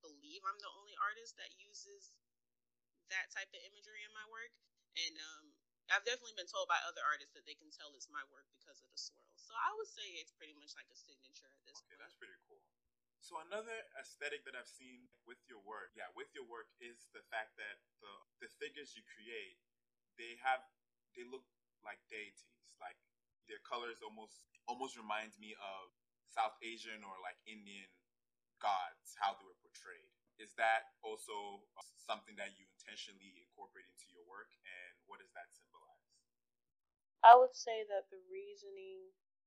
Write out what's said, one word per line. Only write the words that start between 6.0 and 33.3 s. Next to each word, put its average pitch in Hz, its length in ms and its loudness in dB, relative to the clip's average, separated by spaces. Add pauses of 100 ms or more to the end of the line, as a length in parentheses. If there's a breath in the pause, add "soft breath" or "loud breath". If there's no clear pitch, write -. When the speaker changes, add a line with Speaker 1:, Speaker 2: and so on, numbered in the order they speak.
Speaker 1:
definitely 240 320 -4
been 185 160 -10
told 190 160 -2
by 175 160 4
other 175 240 -6
artists 147 320 -2
that - 80 -20
they 151 80 -14
can 156 160 -20
tell 151 240 -18
it's 131 160 -18
my 147 160 -10
work 135 320 -20
because 135 240 -20
of 131 80 -20
the - 80 -12
swirl. - 400 -12
So - 160 -20
I 240 240 4
would 440 80 -4
say 190 320 -10
it's 160 160 -14
pretty 151 240 -20
much 147 160 -16
like - 160 -18
a 123 80 -20
signature 131 480 -20
at 135 160 -20
this - 240 -20
Speaker 2:
Okay, 90 80 -20
Speaker 1:
point. 98 80 -20
Speaker 2:
that's - 160 -20
pretty 98 240 -16
cool. - 240 -20 (560)
So 175 160 -8
another 220 560 -6
aesthetic 143 560 -8
that 127 80 -10
I've 120 80 -12
seen 123 400 -20 (160)
with 120 240 -18
your 113 160 -18
work, 101 320 -10
yeah, 95 240 -10
with 135 160 -12
your 139 80 -10
work 117 400 -14
is 120 320 -16
the 104 160 -14
fact 110 320 -4
that 104 160 -8 (240)
the, 104 80 -16 (320)
the 113 80 -14
figures 143 480 -12
you 107 80 -20
create, 107 560 -12 (560)
they 117 240 -10
have, 131 240 0 (480)
they 123 80 -12
look 127 240 -12 (400)
like 101 240 -12
deities. - 720 -14
Like, 90 160 -10 (480)
their 104 160 -10
colors 117 400 -4
almost, 107 400 -14 (240)
almost 123 320 -4
reminds 107 400 -2
me 107 160 -12
of 95 400 -10 (320)
South 110 400 2
Asian 110 400 -8
or, 95 160 -8
like, 90 240 -10
Indian 101 400 -14 (720)
gods, 90 640 0
how 98 160 2
they 98 80 -20
were 90 160 -20
portrayed. - 480 -18 (260)
Is 107 240 -16
that 113 400 4
also 104 640 -8 (320)
something 107 400 -8
that 98 220 -8
you 95 80 -20 (100)
intentionally 98 640 -14